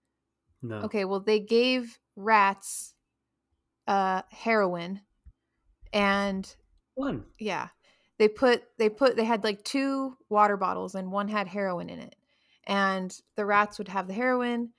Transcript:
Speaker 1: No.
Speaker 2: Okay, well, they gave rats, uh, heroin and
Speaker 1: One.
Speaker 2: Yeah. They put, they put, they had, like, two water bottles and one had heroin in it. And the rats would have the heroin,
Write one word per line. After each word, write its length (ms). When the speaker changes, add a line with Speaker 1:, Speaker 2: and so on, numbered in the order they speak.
Speaker 1:
No. 200
Speaker 2:
Okay, 240
well, 160
they 180
gave 600
rats, 760
uh, 420
heroin 720
and 600
Speaker 1:
One. 320
Speaker 2:
Yeah. 300
They 100
put, 360
they 120
put, 260
they 80
had, 200
like, 200
two 540
water 280
bottles 380
and 160
one 180
had 180
heroin 420
in 100
it. 160
And 500
the 120
rats 320
would 80
have 200
the 60
heroin, 640